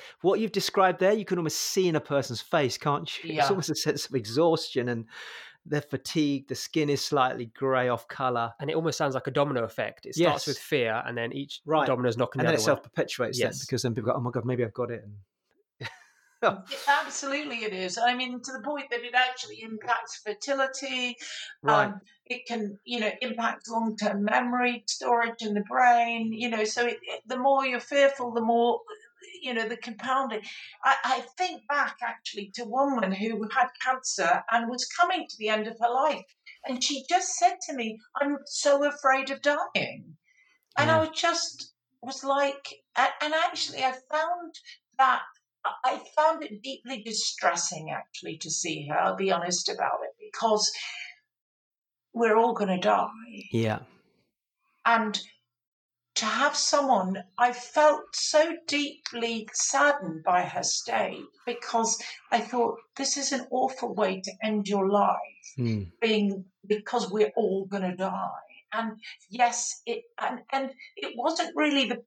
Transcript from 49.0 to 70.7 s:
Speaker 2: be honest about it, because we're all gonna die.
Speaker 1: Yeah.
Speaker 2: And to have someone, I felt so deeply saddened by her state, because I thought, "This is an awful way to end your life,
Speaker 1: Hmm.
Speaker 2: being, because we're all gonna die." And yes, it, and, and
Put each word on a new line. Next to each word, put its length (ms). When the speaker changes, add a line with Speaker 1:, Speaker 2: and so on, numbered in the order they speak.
Speaker 2:
be 160
honest 380
about 340
it, 160
because 520
we're 240
all 160
gonna 260
die. 300
Speaker 1:
Yeah. 280
Speaker 2:
And 340
to 100
have 320
someone, 640
I 160
felt 600
so 420
deeply 840
saddened 720
by 200
her 200
state, 640
because 560
I 100
thought, 380
"This 200
is 140
an 200
awful 440
way 260
to 100
end 240
your 220
life, 300
Speaker 1:
Hmm. 280
Speaker 2:
being, 440
because 420
we're 280
all 280
gonna 300
die." 340
And 260
yes, 560
it, 180
and, 220
and 220